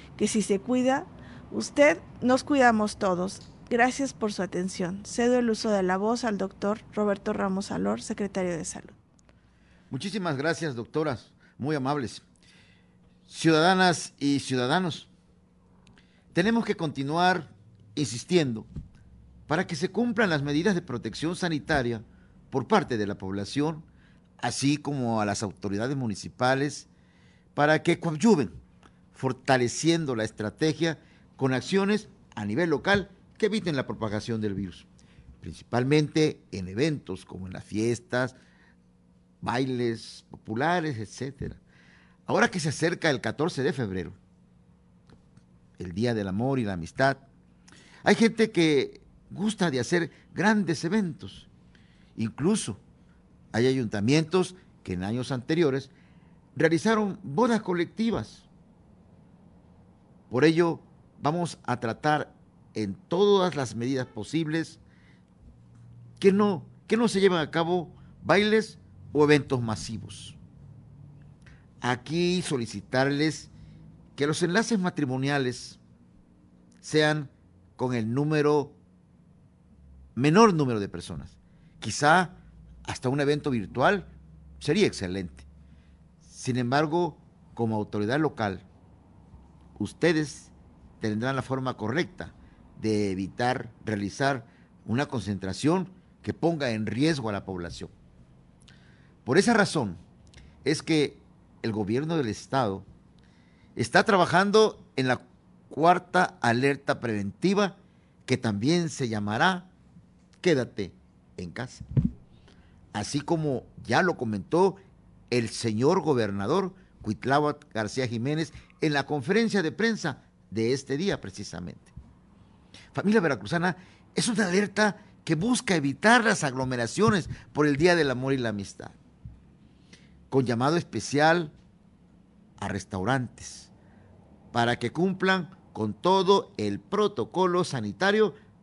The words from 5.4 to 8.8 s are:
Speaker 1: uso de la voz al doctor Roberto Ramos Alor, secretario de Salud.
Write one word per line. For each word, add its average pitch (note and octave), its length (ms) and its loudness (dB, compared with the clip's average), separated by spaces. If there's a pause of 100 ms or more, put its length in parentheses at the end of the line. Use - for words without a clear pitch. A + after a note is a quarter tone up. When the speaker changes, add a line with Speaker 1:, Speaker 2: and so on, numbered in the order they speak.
Speaker 1:
uso A3 200 -2
de G3+ 120 2
la F#3 160 2
voz A3+ 260 0
al G#3+ 140 -2
doctor G3+ 420 -4 (140)
Roberto G#3 400 0
Ramos G3 380 -2
Alor, G3+ 300 -2
secretario G3 500 -6
de E3+ 140 -6
Salud. - 260 -14 (1000)